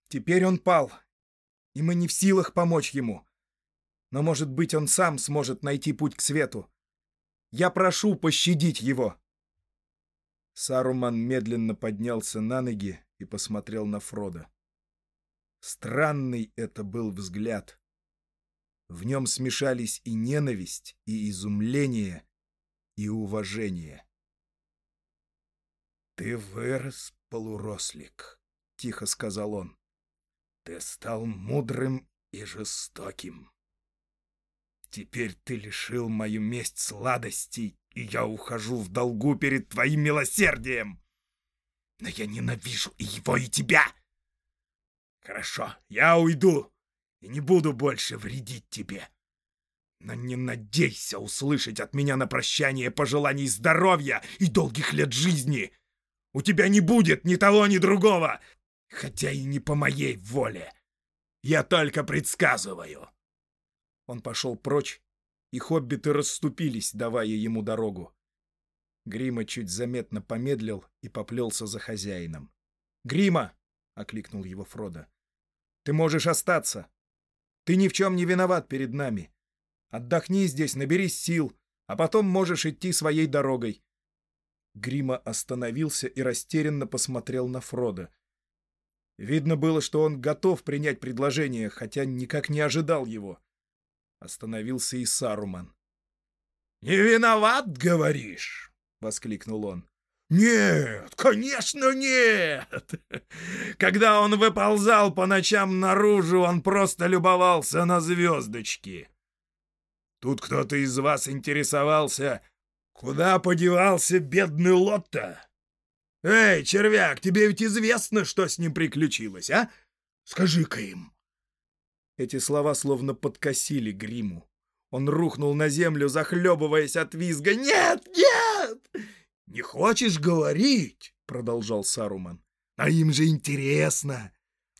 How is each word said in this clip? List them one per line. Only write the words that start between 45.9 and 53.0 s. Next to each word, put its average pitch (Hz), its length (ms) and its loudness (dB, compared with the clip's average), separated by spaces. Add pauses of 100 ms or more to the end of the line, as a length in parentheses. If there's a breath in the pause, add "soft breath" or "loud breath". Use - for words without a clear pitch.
уйду 165 540 4 (480)
и - 80 -20
не 131 120 -8
буду 151 320 4
больше 123 460 -2
вредить 117 500 -12
тебе. - 400 -12 (920)
Но 113 140 -14
не 123 220 -8
надейся 120 800 -4
услышать 123 640 -4
от 107 140 -10
меня 139 220 0
на 131 100 -2
прощание 131 640 -2
пожеланий 139 580 0